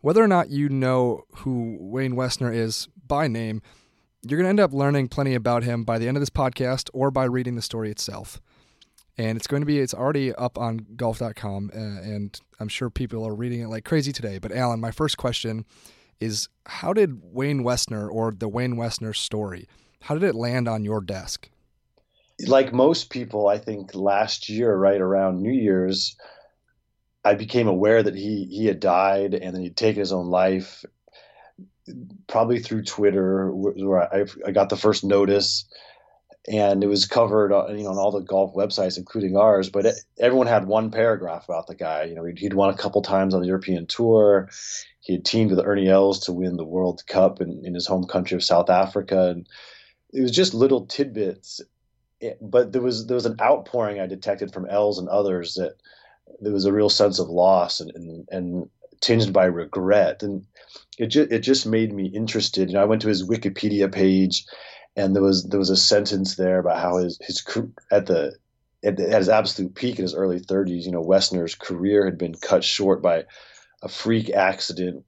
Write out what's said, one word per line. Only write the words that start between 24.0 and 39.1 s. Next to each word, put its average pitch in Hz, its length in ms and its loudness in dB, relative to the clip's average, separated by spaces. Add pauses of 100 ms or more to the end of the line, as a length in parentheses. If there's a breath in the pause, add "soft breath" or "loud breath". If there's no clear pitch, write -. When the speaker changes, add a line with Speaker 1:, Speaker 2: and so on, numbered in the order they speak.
Speaker 2:
year, 110 260 0
right 98 280 4
around 95 400 0
New 110 100 -2
Year's, 95 640 0 (1080 loud breath)
I 104 80 6
became 110 340 0
aware 104 340 4
that 98 140 0
he, 101 340 -6
he 101 160 -4
had 92 140 2
died 98 540 2
and 92 200 -6
that 92 80 -6
he'd 90 140 -8
taken 110 240 0
his 98 140 -2
own 87 140 -2
life, 92 580 0 (1400 soft breath)
probably 117 320 2
through 113 260 -6
Twitter, 95 640 2
wh-, 98 260 -2 (100)
where 95 160 2
I, 98 220 0 (240)
I 101 40 -4
got 98 180 2
the 98 80 -2
first - 260 2
notice. 98 640 2 (840 loud breath)
And 101 320 2
it 101 60 2
was 101 180 2
covered, 107 460 2
uh, 98 200 2
you 104 120 -8
know, 101 60 -6
on 95 80 -4
all 98 140 2
the 98 100 -4
golf 95 340 0
websites, 98 420 -2
including 92 380 -4